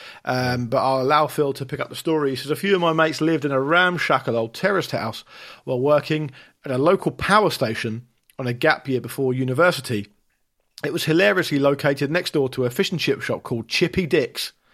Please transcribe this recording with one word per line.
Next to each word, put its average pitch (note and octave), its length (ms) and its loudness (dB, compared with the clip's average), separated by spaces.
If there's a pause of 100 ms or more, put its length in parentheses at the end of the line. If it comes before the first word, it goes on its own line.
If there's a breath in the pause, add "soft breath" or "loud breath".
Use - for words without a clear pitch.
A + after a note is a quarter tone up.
(240 loud breath)
Um, B2+ 440 -2
but B2+ 100 0
I'll C3 240 2
allow D3 260 2
Phil C#3+ 240 -2
to C3 140 -10
pick C3+ 160 -8
up - 80 -8
the - 80 -14
story. D#3 320 0
He C3+ 80 -2
says, C3+ 140 -6
A D3 40 -2
few G3 180 0
of F#3 60 4
my E3+ 140 2
mates D#3+ 260 2
lived D#3 240 2
in C#3+ 80 -2
a C3+ 80 2
ramshackle D3+ 800 2
old A2+ 160 -2
terraced F#3+ 380 0
house A2 340 -4 (400 loud breath)
while B2+ 120 -2
working D3 540 2 (320 loud breath)
at C#3+ 80 -6
a B2+ 60 0
local E3 340 2
power G3 380 2
station A2+ 580 -4 (320)
on C3 80 -4
a B2 60 0
gap D3+ 340 0
year C3 140 0
before B2+ 320 -2
university. B2+ 760 0 (800)
It C#3+ 80 -4
was E3 100 -4
hilariously E3+ 560 2
located C#3+ 500 2
next F3 220 -2
door C#3 180 0
to B2+ 140 -4
a B2 60 0
fish F#3+ 220 -2
and E3 80 -2
chip - 220 -2
shop - 220 -4
called A#2 240 -6
Chippy F3+ 380 0
Dick's. - 480 -2 (200 soft breath)